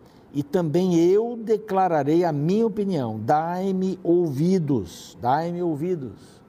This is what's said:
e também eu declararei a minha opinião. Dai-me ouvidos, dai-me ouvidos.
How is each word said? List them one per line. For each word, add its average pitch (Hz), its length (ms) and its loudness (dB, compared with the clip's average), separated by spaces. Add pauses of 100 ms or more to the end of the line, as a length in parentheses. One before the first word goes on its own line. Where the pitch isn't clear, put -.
(340)
e 143 100 -2
também 175 560 0
eu 208 360 4
declararei 190 880 0
a 165 80 0
minha 180 360 0
opinião. 175 520 -2
Dai-me 180 840 -2
ouvidos, 160 1160 0
dai-me 170 440 -2
ouvidos. 156 840 -6